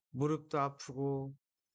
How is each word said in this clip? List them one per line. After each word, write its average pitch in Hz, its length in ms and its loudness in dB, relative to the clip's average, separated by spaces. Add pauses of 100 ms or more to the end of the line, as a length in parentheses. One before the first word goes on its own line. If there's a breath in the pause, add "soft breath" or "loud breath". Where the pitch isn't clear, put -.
(100)
무릎도 151 500 0
아프고 139 760 -2 (400)